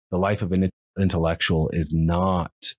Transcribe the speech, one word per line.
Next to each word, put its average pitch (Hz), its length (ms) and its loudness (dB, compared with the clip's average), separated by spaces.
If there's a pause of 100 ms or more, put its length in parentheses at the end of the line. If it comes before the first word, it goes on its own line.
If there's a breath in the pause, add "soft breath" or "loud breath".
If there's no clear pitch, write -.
(100)
the 92 80 -2
life 98 240 0
of 90 100 -4
an 92 180 2 (300)
intellectual 82 720 0
is 80 240 -2
not 87 580 0 (260)